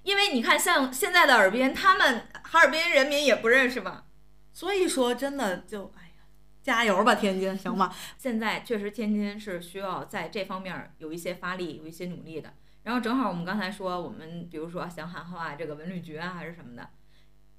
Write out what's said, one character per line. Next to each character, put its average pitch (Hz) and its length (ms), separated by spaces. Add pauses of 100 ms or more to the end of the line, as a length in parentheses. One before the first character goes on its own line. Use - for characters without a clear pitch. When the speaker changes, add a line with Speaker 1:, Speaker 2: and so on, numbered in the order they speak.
Speaker 1:
因 392 140
为 403 160
你 240 100
看 302 160
像 294 340
现 - 200
在 349 120
的 269 120
尔 196 120
滨， 254 240
他 381 220
们 294 320 (160)
哈 - 160
尔 302 140
滨 330 180
人 277 160
民 294 180
也 240 120
不 - 100
认 247 240
识 247 100
吧？ 180 260 (460)
Speaker 2:
所 370 220
以 370 140
说 247 260
真 277 220
的 196 220
就， 196 380
哎 - 60
呀， - 220 (360)
加 240 240
油 202 200
吧 233 100
天 190 240
津， 190 180
行 185 200
吗？ 185 180 (240)
Speaker 1:
现 226 220
在 202 220
确 233 140
实 202 140
天 214 240
津 208 240
是 185 240
需 185 160
要 180 260
在 175 240
这 196 160
方 190 160
面 185 140
儿 - 240
有 156 140
一 165 40
些 175 180
发 180 200
力， 180 220
有 156 100
一 160 60
些 180 140
努 175 180
力 160 160
的。 - 120 (320)
然 226 100
后 247 80
正 226 160
好 233 100
我 185 60
们 175 100
刚 190 140
才 185 120
说， 180 300
我 160 80
们 170 420
比 160 60
如 156 100
说 170 220
想 160 180
喊 170 200
话 165 280
这 156 120
个 151 80
文 156 160
旅 180 100
局 151 160
啊， 175 180
还 160 120
是 170 80
什 160 100
么 120 100
的， 95 140 (720)